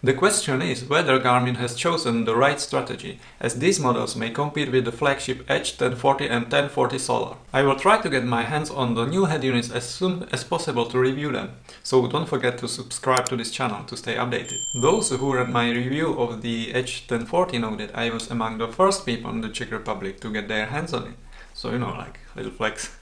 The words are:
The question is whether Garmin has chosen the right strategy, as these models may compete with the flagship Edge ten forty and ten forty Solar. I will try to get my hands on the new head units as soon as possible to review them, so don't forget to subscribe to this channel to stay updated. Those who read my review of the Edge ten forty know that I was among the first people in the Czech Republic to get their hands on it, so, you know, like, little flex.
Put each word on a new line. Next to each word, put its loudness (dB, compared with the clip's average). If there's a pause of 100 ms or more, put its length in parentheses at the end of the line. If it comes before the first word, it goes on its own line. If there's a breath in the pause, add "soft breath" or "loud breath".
The 4
question 2
is -4
whether 4
Garmin 4
has -2
chosen 2
the 2
right 6
strategy, -4 (180 loud breath)
as -2
these 4
models 0
may -2
compete -2
with 4
the -4
flagship 0
Edge 0
ten 2
forty 2
and 0
ten 2
forty 0
Solar. -2 (160)
I 4
will 4
try 6
to -2
get 2
my 0
hands -2
on 0
the 2
new 2
head 0
units 2
as -4
soon -2
as -4
possible 0
to 0
review 2
them, -4 (320 loud breath)
so 4
don't 0
forget 0
to -6
subscribe 0
to 2
this -4
channel -4
to -10
stay -4
updated. -2 (240)
Those 4
who 0
read 2
my 2
review 0
of -2
the -4
Edge -4
ten -2
forty 0
know -2
that -8
I 0
was -6
among -2
the -2
first 2
people -4
in -4
the -6
Czech -8
Republic -6
to -8
get -4
their 0
hands -4
on -6
it, -14 (380 loud breath)
so, -6
you -2
know, -2
like, -12 (140)
little -10
flex. -6